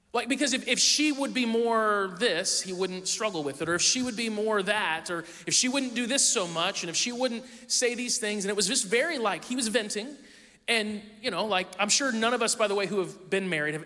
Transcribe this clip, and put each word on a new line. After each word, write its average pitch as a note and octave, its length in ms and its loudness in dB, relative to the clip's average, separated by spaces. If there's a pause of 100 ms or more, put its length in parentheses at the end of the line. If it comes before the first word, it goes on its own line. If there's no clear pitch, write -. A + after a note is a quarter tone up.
(120)
Like, A#3 160 -2
because C4+ 260 2
if, - 140 -2
if B3 120 2
she D4+ 320 4
would C4+ 240 -2
be B3+ 100 2
more A3 720 2
this, F#3+ 440 0
he F#3 120 -6
wouldn't F#3 340 -4
struggle G3 360 -2
with C#3+ 180 -4
it, D#3+ 80 -2
or F3 60 4
if E3+ 60 2
she - 200 4
would B3 140 -2
be A3+ 120 -2
more G#3+ 360 0
that, F#3 480 -2
or E3+ 80 -2 (260)
if D#3+ 80 -2
she B3+ 160 2
wouldn't B3+ 240 0
do A#3+ 140 -2
this C4+ 200 2
so F#3 200 2
much, E3+ 340 -2
and F3 80 -6
if D#3 60 -4
she - 160 0
wouldn't A#3+ 320 -2 (240)
say - 260 2
these B3 240 -2
things, G#3 260 -2
and G3 60 -2
it G#3 60 -2
was G3 100 2
just B3 220 0
very, C4+ 320 0
like, G3 260 -2
he B3 100 -4
was B3 120 0
venting, G#3+ 400 0 (600)
and, G#3+ 340 0 (200)
you B3+ 80 -2
know, F#3+ 160 0
like, F#3 220 0 (100)
I'm G#3 120 0
sure C4+ 220 2
none A3+ 220 2
of A#3 80 2
us, A3 140 2
by G#3+ 120 2
the G3+ 60 2
way, G3+ 140 2
who G3 120 0
have - 300 -6
been F#3+ 200 0
married D3+ 240 0
have D#3 120 -6